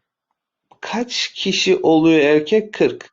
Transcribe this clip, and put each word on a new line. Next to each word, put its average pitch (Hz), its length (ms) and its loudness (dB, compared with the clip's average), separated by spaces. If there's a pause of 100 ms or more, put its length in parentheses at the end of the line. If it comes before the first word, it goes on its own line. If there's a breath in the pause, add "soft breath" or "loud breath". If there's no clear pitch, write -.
(800)
kaç - 560 -8
kişi - 460 0
oluyor 160 380 4
erkek? 151 520 0
Kırk. - 400 -2